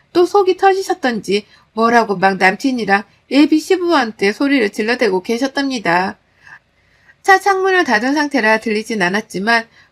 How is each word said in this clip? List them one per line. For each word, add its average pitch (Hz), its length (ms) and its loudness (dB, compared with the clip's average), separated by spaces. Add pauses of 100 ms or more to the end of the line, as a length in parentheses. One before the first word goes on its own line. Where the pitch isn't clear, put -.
(120)
또 349 140 2
속이 370 320 0
터지셨던지 311 880 -2 (280)
뭐라고 226 420 0
막 190 220 0
남친이랑 202 680 0 (260)
예비 302 300 4
시부한테 339 720 0
소리를 277 400 0
질러대고 220 500 -2
계셨답니다. 233 960 -4 (1040)
차 381 180 4
창문을 381 440 0
닫은 254 320 0
상태라 240 440 0
들리진 220 440 -4
않았지만 214 640 -2 (240)